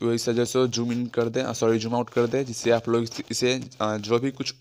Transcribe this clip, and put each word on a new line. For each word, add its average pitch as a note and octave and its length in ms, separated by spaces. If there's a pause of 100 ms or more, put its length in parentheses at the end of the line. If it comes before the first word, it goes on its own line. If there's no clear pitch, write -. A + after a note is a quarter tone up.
वही A#2 140
से A#2 160
जैसे A#2+ 340
zoom A#2+ 240
in A#2+ 160
कर A#2 220
दें, B2 240
sorry, A2+ 260
zoom A2+ 160
out A#2+ 140
कर A#2+ 180
दें, C3 180
जिससे A#2 260
आप A#2 180
लोग A#2 140
इस-, A2+ 280
इसे, B2 220 (280)
अ, G#2+ 160
जो G#2+ 220
भी C3+ 120
कुछ C3+ 300